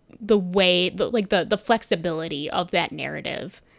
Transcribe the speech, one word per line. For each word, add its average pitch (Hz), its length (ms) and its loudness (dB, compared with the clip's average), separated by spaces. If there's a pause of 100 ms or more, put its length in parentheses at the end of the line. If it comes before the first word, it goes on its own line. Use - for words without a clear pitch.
(200)
the 214 180 4
way, 180 520 4
the, - 200 -2
like, 220 200 -2
the, 180 160 2
the 208 120 0
flexibility 160 920 -2
of 180 220 -4
that 175 200 0
narrative 147 680 -10 (180)